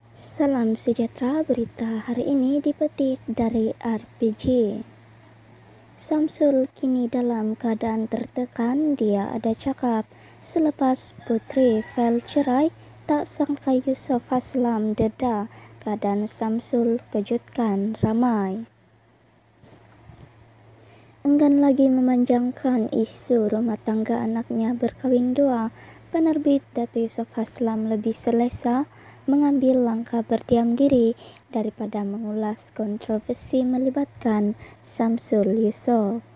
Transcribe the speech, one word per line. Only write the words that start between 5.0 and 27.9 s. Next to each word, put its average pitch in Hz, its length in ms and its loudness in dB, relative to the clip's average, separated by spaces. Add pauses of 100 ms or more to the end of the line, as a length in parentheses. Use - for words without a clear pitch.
Samsul 294 800 2
kini 254 320 0
dalam 233 520 -2
keadaan 220 480 -2
tertekan, 247 920 -2
dia 202 320 0
ada 226 200 -2
cakap. 233 560 -2 (320)
Selepas 285 840 0
puteri 233 600 2
fail 233 400 0
cerai, 285 480 2 (360)
tak 294 200 0
sangka 285 480 -2
Yusof 254 560 -2
Aslam 233 640 0
dedah. 220 560 -2 (280)
Keadaan 208 480 -2
Samsul 226 720 -2 (120)
kejutkan 220 920 -2
ramai. 220 640 0 (2500)
Enggan 285 360 6
lagi 277 320 6
memanjangkan 247 1040 2
isu 220 560 0
rumah 220 280 -2
tangga 226 440 -2
anaknya 226 520 -2
berkahwin 247 600 0
dua, 247 360 2 (440)
penerbit 302 560 2
Datuk 233 360 -2
Yusof - 280 -6
Aslam 220 560 -2